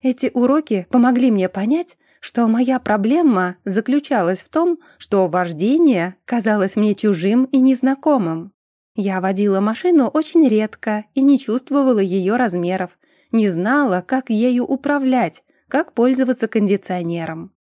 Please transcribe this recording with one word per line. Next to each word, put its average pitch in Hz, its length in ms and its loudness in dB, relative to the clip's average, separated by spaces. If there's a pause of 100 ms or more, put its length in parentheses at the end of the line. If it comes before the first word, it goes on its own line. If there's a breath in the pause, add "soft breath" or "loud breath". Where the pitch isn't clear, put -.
Эти 254 320 -2
уроки 247 560 -2
помогли 247 400 2
мне 190 180 0
понять, 240 480 -4 (240)
что - 260 -2
моя 247 320 0
проблема 214 840 0
заключалась 208 760 -2
в - 100 -20
том, 339 280 -2 (200 soft breath)
что 190 300 0
вождение 180 880 0 (100)
казалось 214 500 0
мне 208 180 2
чужим 202 500 0
и 262 140 0
незнакомым. 254 920 0 (420)
Я 190 280 -4
водила 190 380 0
машину 233 480 2
очень 311 380 2
редко 214 680 -2
и 269 80 0
не 277 160 4
чувствовала 262 600 0
ее 190 360 0
размеров, 180 640 -4 (340)
не 220 160 2
знала, 190 580 0
как 262 220 -4
ею 240 360 0
управлять, 262 760 -2 (260)
как 302 260 -4
пользоваться 247 540 0
кондиционером. 170 1080 -4 (120)